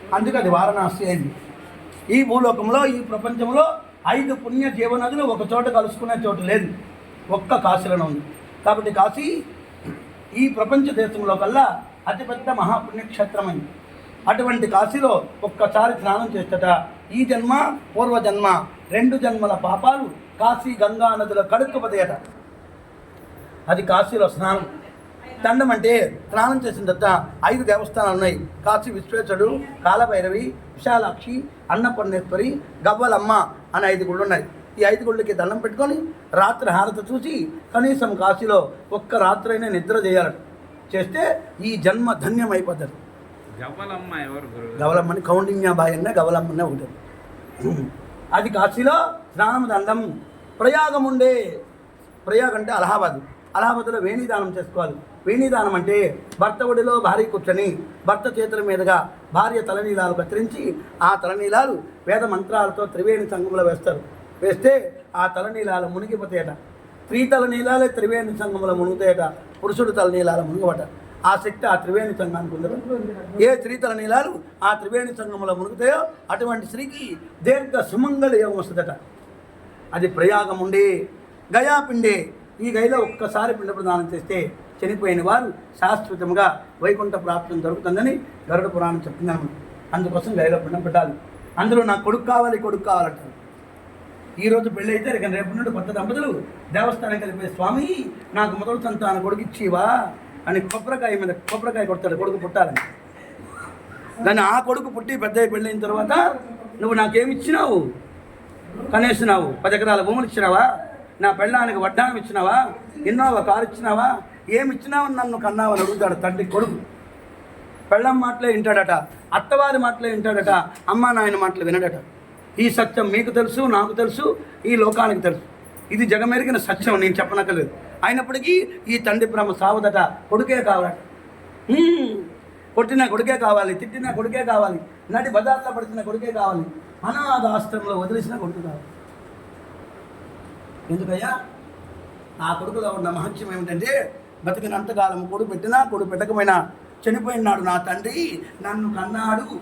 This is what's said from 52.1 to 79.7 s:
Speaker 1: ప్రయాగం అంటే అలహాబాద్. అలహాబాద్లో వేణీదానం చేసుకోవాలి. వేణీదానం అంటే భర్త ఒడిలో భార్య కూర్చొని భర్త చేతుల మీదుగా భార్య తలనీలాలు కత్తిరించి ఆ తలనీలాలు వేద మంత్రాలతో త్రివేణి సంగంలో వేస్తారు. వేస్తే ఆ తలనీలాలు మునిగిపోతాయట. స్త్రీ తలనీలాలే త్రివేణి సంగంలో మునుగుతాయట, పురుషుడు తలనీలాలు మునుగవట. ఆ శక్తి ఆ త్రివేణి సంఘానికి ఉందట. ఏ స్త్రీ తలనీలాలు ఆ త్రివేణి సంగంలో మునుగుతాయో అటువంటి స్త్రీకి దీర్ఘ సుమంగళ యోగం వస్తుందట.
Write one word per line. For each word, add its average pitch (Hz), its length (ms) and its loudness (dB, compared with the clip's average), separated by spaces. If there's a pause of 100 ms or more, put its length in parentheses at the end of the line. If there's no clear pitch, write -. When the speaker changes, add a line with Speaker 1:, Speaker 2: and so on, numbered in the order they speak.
Speaker 1:
ప్రయాగం 220 280 2
అంటే 214 160 -4
అలహాబాద్. 180 500 2 (340)
అలహాబాద్లో 226 440 2
వేణీదానం 202 580 -2
చేసుకోవాలి. 175 380 -4 (320)
వేణీదానం 233 480 2
అంటే 180 500 2 (140)
భర్త 214 240 2
ఒడిలో 240 360 4
భార్య 202 240 4
కూర్చొని 190 560 0 (280)
భర్త 208 320 0
చేతుల 214 220 -2
మీదుగా 185 520 2 (200)
భార్య 220 280 2
తలనీలాలు 196 520 -2
కత్తిరించి 185 640 -4 (280)
ఆ 190 120 6
తలనీలాలు 202 680 0 (240)
వేద 214 160 2
మంత్రాలతో 202 640 0
త్రివేణి 208 440 0
సంగంలో 185 340 -2
వేస్తారు. 165 380 0 (400)
వేస్తే 196 600 2 (140)
ఆ 180 120 2
తలనీలాలు 185 600 -4
మునిగిపోతాయట. 185 640 -6 (540)
స్త్రీ 247 240 0
తలనీలాలే 254 600 2
త్రివేణి 226 500 -2
సంగంలో 190 380 -2
మునుగుతాయట, 180 580 2 (300)
పురుషుడు 214 280 0
తలనీలాలు 180 500 2
మునుగవట. 170 460 -2 (380)
ఆ 190 100 6
శక్తి 208 320 -4
ఆ 190 80 4
త్రివేణి 202 380 -2
సంఘానికి 170 420 -6
ఉందట. 202 840 -6
ఏ 254 140 6
స్త్రీ 247 220 -6
తలనీలాలు 226 640 -2 (240)
ఆ 208 100 4
త్రివేణి 233 420 -4
సంగంలో 196 400 -6
మునుగుతాయో 240 520 0 (240)
అటువంటి 226 340 -4
స్త్రీకి 269 520 -12 (260)
దీర్ఘ 262 380 2 (100)
సుమంగళ 269 440 2
యోగం 208 220 2
వస్తుందట. 175 400 -4 (960)